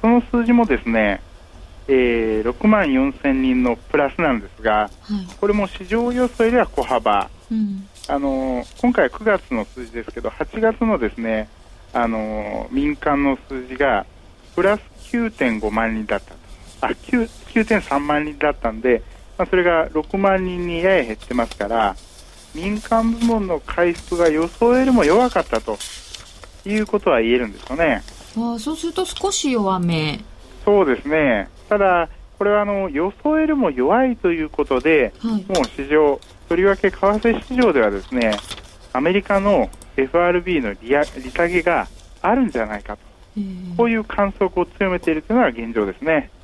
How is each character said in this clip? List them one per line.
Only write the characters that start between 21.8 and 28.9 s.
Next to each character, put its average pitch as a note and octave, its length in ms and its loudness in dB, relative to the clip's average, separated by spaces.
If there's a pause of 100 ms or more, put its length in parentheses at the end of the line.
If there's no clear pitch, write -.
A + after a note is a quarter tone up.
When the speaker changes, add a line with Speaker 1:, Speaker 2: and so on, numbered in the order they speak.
Speaker 1:
民 G3+ 280 -6
間 A3+ 320 0
部 A3+ 120 -2
門 A3 220 0
の D#3+ 180 -4
回 F3 280 0
復 - 240 -8
が E3+ 120 4
予 D#3 160 0
想 A#3 320 2
よ C4 60 4
り C4 80 2
も A3 140 6
弱 A3 240 6
か F#3+ 100 0
っ D#3+ 60 0
た A2+ 160 -2
と G#2+ 160 -6 (880)
い G3+ 100 -2
う G#3+ 100 0
こ G#3 140 -2
と F#3 120 0
は A#2+ 100 4
言 A2+ 100 2
え B2 60 4
る B2 100 0
ん G2+ 60 -12
で - 60 -16
す - 100 -18
よ C3+ 80 -6
ね。 D3+ 260 0 (340)
Speaker 2:
あ A#3 180 -4
あ、 A#3 40 -8
そ D4 140 -6
う - 20 -6
す E4 120 -8
る E4+ 60 -6